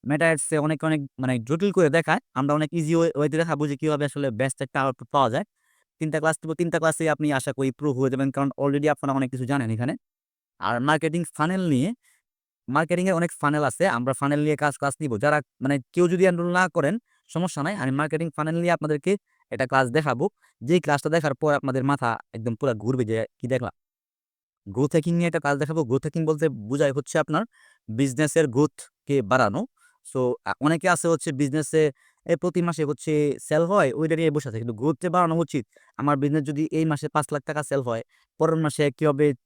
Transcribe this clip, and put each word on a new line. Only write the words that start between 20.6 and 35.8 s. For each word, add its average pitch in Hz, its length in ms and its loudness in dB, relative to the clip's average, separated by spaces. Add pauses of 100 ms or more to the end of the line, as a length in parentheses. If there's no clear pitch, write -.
যেই 160 180 2
ক্লাসটা 147 300 0
দেখার 151 240 0
পর 151 200 0
আপনাদের 135 300 0
মাথা 135 260 0 (240)
একদম 113 220 -6
পুরা 131 180 -2
ঘুরবে 120 320 -2
যে 110 200 -2 (120)
কি - 100 -10
দেখলাম। 123 260 -2 (920)
গ্রোথ 127 240 0
হ্যাকিং 170 220 2
নিয়ে 170 140 2
একটা 165 120 -2
কাজ 143 180 0
দেখাবো। 156 260 -2
গ্রোথ 127 180 0
হ্যাকিং 156 240 -4
বলতে 156 240 0
বোঝায় 131 440 0
হচ্ছে 147 260 -2
আপনার 156 240 0 (460)
বিজনেসের 139 580 2
গ্রোথকে 139 720 0
বাড়ানো। 113 400 2 (440)
So, - 140 -6 (260)
আ, 98 140 -4
অনেকে 156 300 0
আছে 170 180 0
হচ্ছে 165 240 0
বিজনেসে 147 600 0 (340)
এ 175 100 0
প্রতি 175 260 -2
মাসে 165 220 -2
হচ্ছে 147 560 -2
সেল 156 260 0
হয়, 180 280 2
ওইটা 160 220 0
নিয়ে 160 160 2
বসে 143 180 -2
আছে। 110 80 -8
কিন্তু 117 160 -6
গ্রোথ 135 280 -2
যে 180 80 -4
বাড়ানো 170 260 2
উচিত, 151 300 -2 (320)